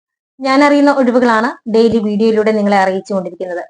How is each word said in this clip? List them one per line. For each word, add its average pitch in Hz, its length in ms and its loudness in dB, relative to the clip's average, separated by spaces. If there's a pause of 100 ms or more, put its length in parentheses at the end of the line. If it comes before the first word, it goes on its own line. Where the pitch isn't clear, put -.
(400)
ഞാൻ 269 240 0
അറിയുന്ന 285 280 2
ഒഴിവുകളാണ് 240 800 0
ഡെയിലി 226 280 2
വീഡിയോയിലൂടെ 214 540 0
നിങ്ങളെ 208 260 0
അറിയിച്ചുകൊണ്ടിരിക്കുന്നത്. 185 920 -4